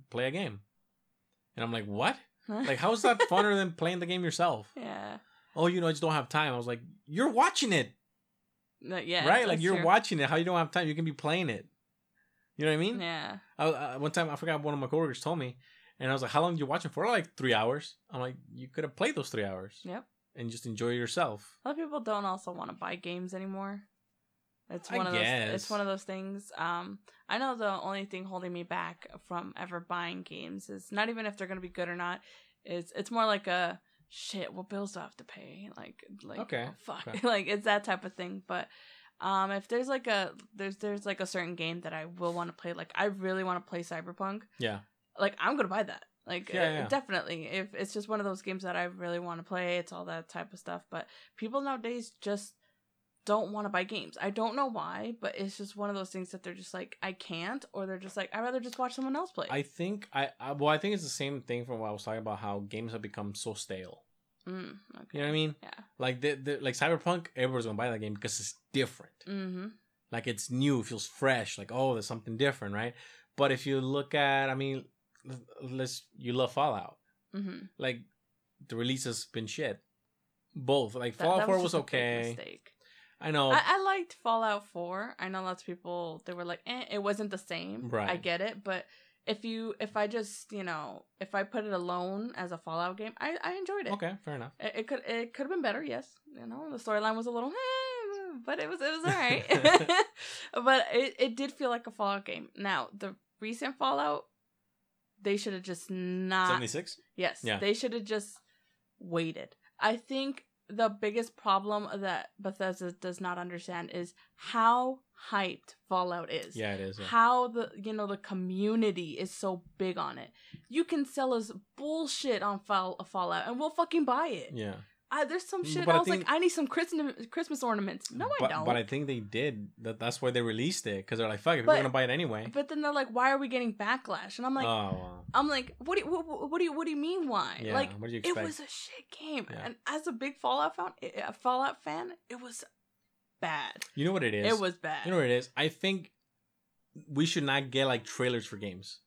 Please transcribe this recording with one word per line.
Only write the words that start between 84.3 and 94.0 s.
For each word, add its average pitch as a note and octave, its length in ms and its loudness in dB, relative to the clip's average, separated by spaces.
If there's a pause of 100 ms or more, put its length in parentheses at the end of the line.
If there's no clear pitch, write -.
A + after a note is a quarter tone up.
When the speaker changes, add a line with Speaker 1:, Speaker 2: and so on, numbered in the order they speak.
Speaker 2:
four. F#3+ 520 -6
I F#3 80 -4
know F#3+ 160 -4
lots F#3 180 -4
of - 40 -20
people, F3 600 -6
they F#3 60 -6
were F3 140 -8
like, - 200 -6
"Eh, B3 240 -6
it G3+ 140 -2
wasn't G3+ 280 0
the F#3+ 60 -4
same." F#3+ 520 -8
Speaker 1:
Right. G3+ 200 2
Speaker 2:
I F3+ 60 2
get F3 240 0
it, G#3 240 -4
but F#3 220 -4 (420)
if G#3+ 160 -2
you, A3+ 380 -4
if G#3+ 160 -4
I G#3 100 4
just, G#3+ 460 -6
you G3+ 100 -6
know, D#3 400 -6 (160)
if G3 160 -6
I G3 80 2
put G#3+ 220 -4
it G#3 80 -2
alone F3+ 640 -2
as F3+ 160 -6
a E3 40 -6
Fallout E3+ 380 -4
game, G#3+ 240 -8
I, D#4 240 -2
I F4+ 120 -4
enjoyed F#4+ 320 -4
it. G#3 40 -2
Speaker 1:
Okay, G3 220 -2 (100)